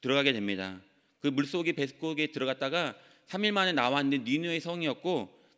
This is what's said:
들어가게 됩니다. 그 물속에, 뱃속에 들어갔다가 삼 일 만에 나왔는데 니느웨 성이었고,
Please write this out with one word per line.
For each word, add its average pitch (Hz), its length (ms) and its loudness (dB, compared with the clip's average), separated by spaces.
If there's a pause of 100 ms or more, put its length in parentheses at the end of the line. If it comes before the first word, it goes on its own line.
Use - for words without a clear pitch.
들어가게 139 320 2
됩니다. 95 480 -4 (400)
그 147 80 2
물속에, 147 440 0
뱃속에 151 560 -2
들어갔다가 135 680 -2 (300)
삼 196 180 -4
일 214 80 2
만에 190 200 4
나왔는데 135 580 2
니느웨 165 300 0
성이었고, 165 720 -4 (260)